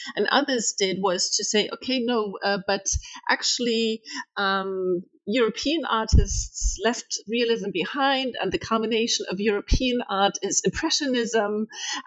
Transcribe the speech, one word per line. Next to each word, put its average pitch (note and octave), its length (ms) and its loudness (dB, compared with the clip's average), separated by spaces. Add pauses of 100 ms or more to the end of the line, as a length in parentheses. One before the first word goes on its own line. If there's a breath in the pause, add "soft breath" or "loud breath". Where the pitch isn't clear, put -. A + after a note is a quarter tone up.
(160 loud breath)
and G#3 120 0
others B3+ 480 0
did F#3+ 240 0
was F#3+ 360 0
to G#3 80 -2
say, G#3 280 0
"Okay, C4 280 -4
no, A3 420 0
uh, G3+ 240 0
but G3 220 -2 (420 loud breath)
actually, A3+ 720 0 (340 loud breath)
um, F#3+ 680 0 (200)
European B3+ 600 0
artists - 1000 2
left - 460 -2
realism A#3 420 0
behind, C4 720 0
and F#3+ 80 0
the - 80 0
culmination A3+ 720 0
of F#3 80 -4
European A#3 720 2
art G3 320 2
is F#3+ 220 0
impressionism." A3 1040 0 (380 loud breath)